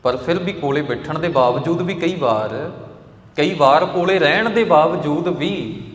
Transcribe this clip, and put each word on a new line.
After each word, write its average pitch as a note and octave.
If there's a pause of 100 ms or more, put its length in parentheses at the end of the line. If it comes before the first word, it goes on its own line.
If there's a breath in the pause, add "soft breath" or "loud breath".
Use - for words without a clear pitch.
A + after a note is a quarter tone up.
ਪਰ B2+
ਫਿਰ E3+
ਵੀ F3+
ਕੋਲੇ C#3+
ਬੈਠਣ D3
ਦੇ E3+
ਬਾਵਜੂਦ C#3
ਵੀ E3+
ਕਈ E3+
ਵਾਰ, B2 (680)
ਕਈ F#3+
ਵਾਰ D3+
ਕੋਲੇ F#3
ਰਹਿਣ F3+
ਦੇ A3+
ਬਾਵਜੂਦ D#3+
ਵੀ D3+ (120)